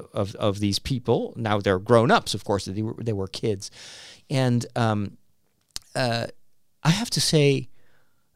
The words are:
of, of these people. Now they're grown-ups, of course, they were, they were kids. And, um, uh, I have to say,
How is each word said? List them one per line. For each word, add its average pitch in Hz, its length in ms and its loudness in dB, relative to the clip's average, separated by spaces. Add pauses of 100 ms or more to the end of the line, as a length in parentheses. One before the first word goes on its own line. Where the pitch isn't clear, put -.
(120)
of, 104 240 -4
of 101 240 -2
these 101 180 0
people. 135 580 -2
Now 107 220 0
they're 98 200 2
grown-ups, 120 560 4
of 104 100 -8
course, 101 220 -2
they 107 160 -4
were, 110 160 -6
they 113 140 -4
were 95 160 -4
kids. 104 420 -6 (600)
And, 123 360 2 (100)
um, 107 400 0 (800)
uh, 117 320 0 (560)
I 151 80 4
have 208 200 0
to 156 100 -2
say, 143 480 2 (680)